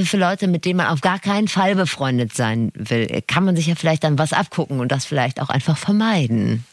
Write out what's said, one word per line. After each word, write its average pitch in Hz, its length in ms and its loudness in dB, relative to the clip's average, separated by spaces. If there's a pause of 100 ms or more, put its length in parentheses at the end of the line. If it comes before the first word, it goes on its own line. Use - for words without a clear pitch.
für 190 140 0
Leute, 190 300 2
mit 175 180 0
denen 180 120 2
man 151 100 2
auf 147 140 0
gar 190 180 0
keinen 202 280 0
Fall 190 280 2
befreundet 131 600 0
sein 113 380 0
will? 113 540 -2
Kann 185 180 0
man 185 100 2
sich 160 120 0
ja 170 80 0
vielleicht 160 280 0
dann 151 140 2
was 156 160 0
abgucken 156 460 -2
und 123 120 -2
das 135 140 -2
vielleicht 131 340 -2
auch 143 100 -4
einfach 143 280 0
vermeiden. 120 960 0